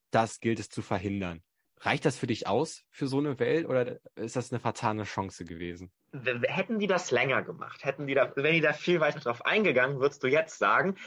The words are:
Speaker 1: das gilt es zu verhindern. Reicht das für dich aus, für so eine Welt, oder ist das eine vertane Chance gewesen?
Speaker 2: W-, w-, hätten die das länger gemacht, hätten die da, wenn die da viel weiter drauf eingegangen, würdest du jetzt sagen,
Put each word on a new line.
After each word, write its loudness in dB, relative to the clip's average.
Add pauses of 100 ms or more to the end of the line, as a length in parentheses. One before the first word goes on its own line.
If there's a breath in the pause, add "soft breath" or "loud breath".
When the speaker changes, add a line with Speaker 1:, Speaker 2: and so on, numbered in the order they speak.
(120)
Speaker 1:
das 2
gilt 0
es -12
zu -6
verhindern. -4 (380)
Reicht 0
das 2
für -4
dich -4
aus, -2
für -6
so -2
eine -2
Welt, 0
oder 0 (160)
ist -8
das -4
eine -4
vertane -2
Chance -6
gewesen? -10 (200)
Speaker 2:
W-, -4
w-, 2
hätten -2
die 0
das 0
länger 4
gemacht, -12
hätten -4
die -2
da, 4
wenn 2
die 4
da 4
viel 2
weiter 2
drauf -4
eingegangen, 2
würdest 2
du 2
jetzt 2
sagen, 4 (120)